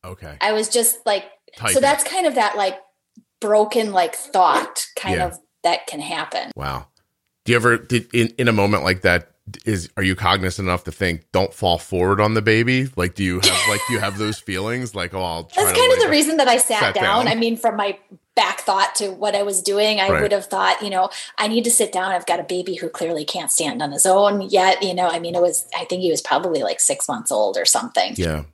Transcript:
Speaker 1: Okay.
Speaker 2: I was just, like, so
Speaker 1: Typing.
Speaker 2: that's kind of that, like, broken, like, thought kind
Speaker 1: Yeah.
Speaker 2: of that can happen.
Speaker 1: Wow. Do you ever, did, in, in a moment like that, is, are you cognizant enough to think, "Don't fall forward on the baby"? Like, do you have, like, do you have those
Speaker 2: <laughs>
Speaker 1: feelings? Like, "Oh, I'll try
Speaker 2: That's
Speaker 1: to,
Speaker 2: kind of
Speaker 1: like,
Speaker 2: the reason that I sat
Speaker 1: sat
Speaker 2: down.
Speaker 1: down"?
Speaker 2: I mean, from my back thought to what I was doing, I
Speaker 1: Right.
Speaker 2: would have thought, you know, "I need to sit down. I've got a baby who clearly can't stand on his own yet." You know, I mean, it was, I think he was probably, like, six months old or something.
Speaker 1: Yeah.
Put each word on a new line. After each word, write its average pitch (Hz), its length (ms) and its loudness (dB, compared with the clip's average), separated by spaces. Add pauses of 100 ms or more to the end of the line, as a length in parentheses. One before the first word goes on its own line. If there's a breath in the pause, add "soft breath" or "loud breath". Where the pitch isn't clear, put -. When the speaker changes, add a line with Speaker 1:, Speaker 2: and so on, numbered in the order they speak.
Speaker 1:
Okay. 87 360 -16
Speaker 2:
I 208 120 0
was 214 160 -2
just, 233 360 0
like, 196 200 0 (320)
so - 100 -14
Speaker 1:
Typing. - 160 2
Speaker 2:
that's 285 220 2
kind 359 240 -2
of 247 80 0
that, 208 200 0
like, 190 220 -2 (640)
broken, 214 520 2
like, 175 220 2
thought - 720 2 (100)
kind 190 200 -2
Speaker 1:
Yeah. 170 100 0
Speaker 2:
of 175 120 -8 (260)
that 170 240 0
can 147 120 -10
happen. - 540 -8
Speaker 1:
Wow. 67 320 -8 (580)
Do 120 80 0
you 120 40 4
ever, 117 220 4
did, 117 360 -2
in, 117 140 2 (100)
in 123 100 2
a 117 40 4
moment 101 320 2
like 92 180 0
that, 87 280 2 (360)
is, 95 320 -4
are 98 40 -2
you 92 140 2
cognizant 92 500 0
enough 90 180 -2
to 90 80 -10
think, 85 400 -4
"Don't 95 200 2
fall 87 260 0
forward 95 400 0
on 107 140 2
the 113 80 2
baby"? 117 560 2
Like, 90 180 -2
do 101 80 -4
you 90 180 0
have, - 280 0
like, 101 180 -2
do 123 60 -4
you 113 60 -2
have 98 180 -4
those 107 220 -4
Speaker 2:
<laughs> - 120 -12
Speaker 1:
feelings? 110 440 -6
Like, 90 180 -6
"Oh, 92 100 -4
I'll 82 220 -6
try 403 200 -4
Speaker 2:
That's - 100 0
Speaker 1:
to, 480 60 4
Speaker 2:
kind 508 120 4
of 494 60 4
Speaker 1:
like, 453 80 4
Speaker 2:
the 311 40 0
reason 311 280 2
that 269 100 4
I 233 80 4
sat 214 240 0
Speaker 1:
sat 202 140 0
Speaker 2:
down. 202 320 2
Speaker 1:
down"? - 20 2
Speaker 2:
I 214 60 2
mean, 226 240 -2
from 220 180 0
my 202 220 -4 (360)
back 185 280 0
thought 196 340 0
to 202 140 -4
what 196 240 -2
I 202 80 0
was 202 180 -2
doing, 208 400 0
I 190 80 2
Speaker 1:
Right. 196 140 2
Speaker 2:
would 202 100 2
have 196 140 -2
thought, 190 360 0
you 208 60 -6
know, 190 220 0 (260 loud breath)
"I 214 120 0
need 226 160 2
to 233 60 0
sit 214 220 2
down. 185 200 -2
I've 180 120 -2
got 175 160 0
a - 40 -6
baby 180 320 -4
who 170 120 -8
clearly 160 380 -4
can't 160 260 -4
stand 143 300 -2
on 143 100 -4
his 143 140 0
own 202 420 4
yet." 190 340 4
You 190 120 -2
know, 180 140 2
I 165 100 -2
mean, 170 160 -6
it 175 80 4
was, 175 240 0 (120)
I 175 60 -6
think 180 160 -6
he 180 100 0
was 156 120 0
probably, 151 400 0
like, 90 180 -2
six - 260 0
months 113 240 -6
old 107 280 0
or 85 80 0
something. 101 500 0
Speaker 1:
Yeah. 80 380 -2